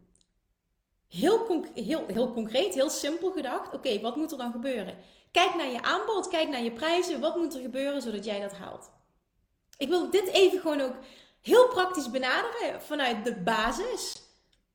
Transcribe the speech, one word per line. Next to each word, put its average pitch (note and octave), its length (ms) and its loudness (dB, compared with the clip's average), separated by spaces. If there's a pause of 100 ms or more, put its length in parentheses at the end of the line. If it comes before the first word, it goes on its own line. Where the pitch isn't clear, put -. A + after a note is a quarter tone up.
(1080)
Heel F#4+ 380 2
conc-, F4+ 300 -2
heel, B3+ 320 -4
heel A#3 260 -2
concreet, A#3+ 400 0
heel C4+ 160 2
simpel E4+ 420 -2
gedacht. D4 420 -6
Oké, B3 280 -2
wat A#3+ 140 -4
moet D4+ 160 -4
er C#4+ 60 -8
dan A#3+ 140 -6
gebeuren? A#3 460 -6 (340)
Kijk F4+ 240 4
naar D4+ 140 -2
je A#3+ 120 -6
aanbod, G4 460 0
kijk D#4+ 220 0
naar B3+ 140 -2
je A#3 80 -2
prijzen. E4 480 0
Wat D#4+ 160 0
moet E4+ 180 0
er C4 80 -8
gebeuren C4+ 400 -2
zodat G#3 240 -6
jij G#3 140 -4
dat G3+ 140 -8
haalt? - 380 -14 (840)
Ik C4+ 100 -2
wil D#4+ 220 2
dit F#4+ 180 2
even F#4 320 6
gewoon D4+ 220 0
ook B3+ 140 -2 (460)
heel A#4+ 260 8
praktisch F4+ 440 0
benaderen D#4+ 720 -2
vanuit B3 440 -2
de A#3 100 -2
basis. A3+ 880 -2 (520)